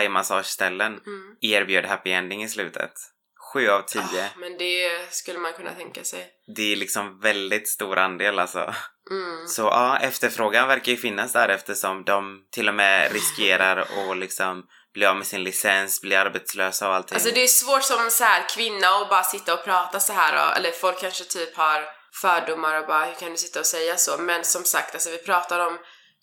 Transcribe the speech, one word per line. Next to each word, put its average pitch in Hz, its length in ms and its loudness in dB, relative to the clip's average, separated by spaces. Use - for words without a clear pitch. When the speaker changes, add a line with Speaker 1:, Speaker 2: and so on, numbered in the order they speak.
Speaker 1:
thaimassageställen 95 760 0
Speaker 2:
Mm. 101 500 -16
Speaker 1:
erbjöd 95 440 2
happy 95 260 -2
ending 92 320 -2
i 107 60 -6
slutet. 101 420 -6
Sju 123 160 2
av 101 120 4
tio. 92 440 -4
Speaker 2:
Ah, 101 120 -10
men 180 200 -12
det 180 560 -2
skulle 175 260 -8
man 165 140 -6
kunna 180 180 -12
tänka 175 320 -14
sig. 180 240 -10
Speaker 1:
Det 107 160 -2
är 104 40 0
liksom 98 440 -4
väldigt 101 500 0
stor 95 280 -2
andel, 95 420 2
alltså. 90 340 -2
Speaker 2:
Mm. 175 360 -8
Speaker 1:
Så 170 140 -4
ja, 123 380 4
efterfrågan 117 680 2
verkar 123 240 2
ju 120 60 0
finnas 110 360 -4
där 113 160 4
eftersom 95 540 -2
de 98 480 -2
till 107 160 -2
och 104 80 2
med 98 360 4
riskerar 95 640 2
Speaker 2:
<laughs> 95 340 -4
Speaker 1:
att 92 60 -4
liksom 92 460 -6
bli 101 120 2
av 95 100 6
med 98 120 -4
sin 95 160 -4
licens, 98 580 0
bli 95 140 0
arbetslösa 95 760 0
och 95 60 2
allting. 92 200 -4
Speaker 2:
Alltså, 226 180 0
det 247 100 4
är 254 40 4
svårt 269 360 4
som 233 280 2
så 240 120 2
här 196 260 4
kvinna 208 380 0
att 208 220 4
bara 185 140 4
sitta 180 300 -2
och 175 100 -2
prata 185 360 0
så 208 140 0
här, 151 380 4
och, - 60 2
eller 170 140 0
folk 180 280 -2
kanske 190 240 -6
typ 165 340 -6
har 151 280 2
fördomar 160 600 2
och 151 60 -8
bara, 156 180 2
"Hur 170 80 -6
kan 170 180 -12
du 165 60 -8
sitta 165 220 -4
och 151 60 -2
säga 170 320 0
så?" 147 200 2
Men 170 260 -2
som 180 200 -2
sagt, - 300 0
alltså, 165 160 -4
vi 165 80 -8
pratar 175 500 0
om 165 100 -6